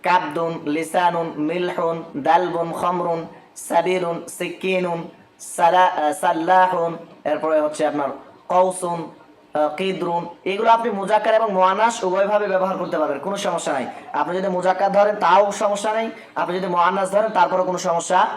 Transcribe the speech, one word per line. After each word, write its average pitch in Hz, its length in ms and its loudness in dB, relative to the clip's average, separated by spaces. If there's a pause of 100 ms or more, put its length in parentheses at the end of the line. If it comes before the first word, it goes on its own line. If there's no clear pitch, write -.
কাবদুন, 165 600 0
লিসানুন, 165 720 0
মিলহুন, 165 640 -2 (140)
দালবুন, 170 540 2
খমরুন, 170 560 -2 (280)
সাবিরুন, 170 720 -2
সিকিনুন, 175 800 -4 (320)
সালা-, 180 600 2
আ, 151 120 0
সাল্লাহুন, 170 840 2 (260)
এরপরে 151 380 0
হচ্ছে 151 240 -2
আপনার 143 240 -2 (380)
কৌসুন, 180 640 0 (420)
আ, 151 140 2
কিদরুন। 170 600 -4 (160)
এগুলো 214 280 2
আপনি 233 200 2
মুজাক্কার 214 420 0
এবং 220 200 0
মুআন্নাস 190 500 2
উভয়ভাবে 202 440 0
ব্যবহার 185 300 0
করতে 170 200 -4
পারবেন, 139 220 -2
কোনো 196 180 -6
সমস্যা 170 360 -4
নাই। 127 140 -4 (260)
আপনি 151 240 -2
যদি 190 100 -2
মুজাক্কার 185 440 0
ধরেন, 202 240 4
তাও 190 360 4
সমস্যা 202 420 -2
নাই, 226 180 -2 (240)
আপনি 170 200 -2
যদি 185 120 -2
মুআন্নাস 180 440 2
ধরেন, 208 200 2
তারপরেও 185 320 2
কোনো 180 140 -2
সমস্যা 180 600 2